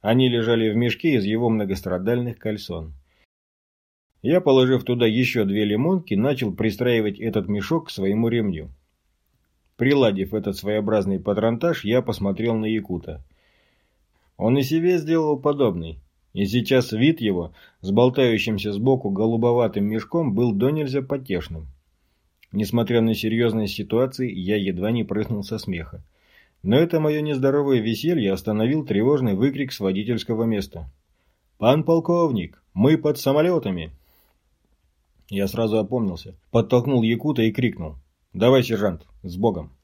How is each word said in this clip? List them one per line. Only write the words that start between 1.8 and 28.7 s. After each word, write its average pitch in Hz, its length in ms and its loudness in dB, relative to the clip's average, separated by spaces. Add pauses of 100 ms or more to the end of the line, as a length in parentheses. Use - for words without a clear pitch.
кальсон. 87 540 -8 (1300)
Я, 170 200 2
положив 131 420 4
туда 120 240 2
ещё 117 380 2
две 101 200 0
лимонки, 131 500 0
начал 127 380 0
пристраивать 110 680 0
этот 104 280 -2
мешок 104 380 -2
к - 40 -18
своему 104 380 0
ремню. 95 420 -2 (1040)
Приладив 113 580 2
этот 101 220 -2
своеобразный 101 640 0
патронтаж, 113 640 0
я 120 180 2
посмотрел 104 540 -2
на 110 100 -2
Якута. 90 580 -6 (1120)
Он 120 220 2
и 139 40 2
себе 165 360 2
сделал 156 400 0
подобный, 113 640 -2 (320)
и 98 140 -2
сейчас 123 460 2
вид 131 280 2
его 90 320 -2 (280)
с 95 120 -4
болтающимся 113 800 2
сбоку 123 380 0
голубоватым 113 760 0
мешком 110 500 -2
был 117 180 2
донельзя 139 480 -2
потешным. 90 680 -6 (840)
Несмотря 113 480 0
на 113 140 2
серьёзность 110 600 -2
ситуации, 123 580 -2
я 95 240 -2
едва 95 360 -2
не 117 100 -2
прыснул 101 400 -4
со 107 160 -8
смеха. 85 460 -10 (580)
Но 101 140 2
это 165 240 4
моё 151 200 2
нездоровое 139 600 2
веселье 113 520 0
остановил 110 540 -2